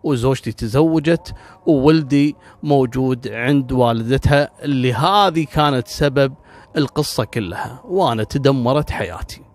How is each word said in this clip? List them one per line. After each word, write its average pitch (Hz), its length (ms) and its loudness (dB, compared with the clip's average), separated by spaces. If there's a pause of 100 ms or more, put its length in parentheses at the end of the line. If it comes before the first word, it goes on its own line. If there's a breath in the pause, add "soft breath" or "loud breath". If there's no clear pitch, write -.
وزوجتي 127 480 -2
تزوجت، 160 800 0 (320 loud breath)
وولدي 143 720 2 (260 loud breath)
موجود 131 680 0
عند 123 440 0
والدتها، 127 920 0
اللي 127 280 0
هذه 165 520 2
كانت 143 440 0
سبب 139 460 0 (420 loud breath)
القصة 147 480 -2
كلها، 104 600 -8
وأنا 139 400 0
تدمرت 135 640 0
حياتي. - 520 -10 (120)